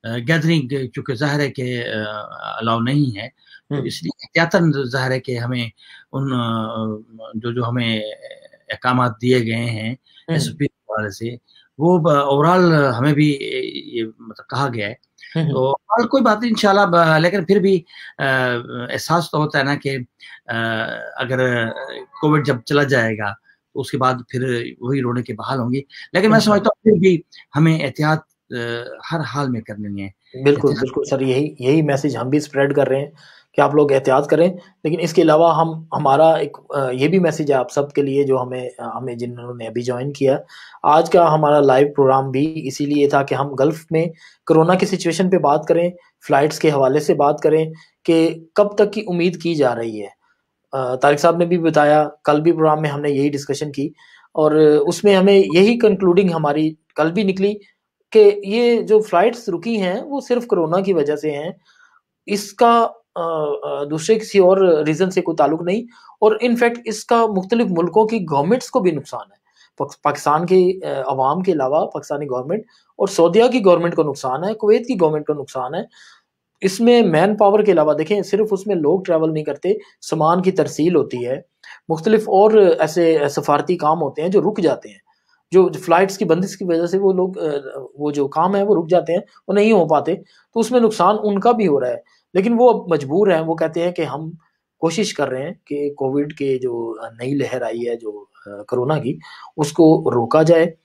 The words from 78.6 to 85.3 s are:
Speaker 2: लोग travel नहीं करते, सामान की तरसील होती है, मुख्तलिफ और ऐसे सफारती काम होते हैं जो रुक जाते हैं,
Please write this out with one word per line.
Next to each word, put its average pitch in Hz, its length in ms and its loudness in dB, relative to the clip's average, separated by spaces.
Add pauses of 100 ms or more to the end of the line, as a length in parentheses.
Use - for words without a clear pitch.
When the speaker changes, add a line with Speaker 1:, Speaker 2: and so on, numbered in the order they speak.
Speaker 2:
लोग 175 300 0
travel 160 260 0
नहीं 156 140 -4
करते, 175 340 -2 (220)
सामान 160 400 0
की 185 120 0
तरसील 170 440 0
होती 123 280 -2
है, 135 200 -6 (460)
मुख्तलिफ 214 380 0
और 214 340 6
ऐसे 160 640 2
सफारती 147 480 0
काम 156 220 0
होते 147 240 -6
हैं 175 80 -2
जो 254 100 4
रुक 208 200 -2
जाते 143 280 -2
हैं, 104 120 -20 (520)